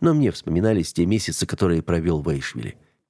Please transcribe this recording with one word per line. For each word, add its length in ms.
но 120
мне 180
вспоминались 600
те 120
месяцы, 400
которые 360
провел 400
в 80
Эйшвилле. 460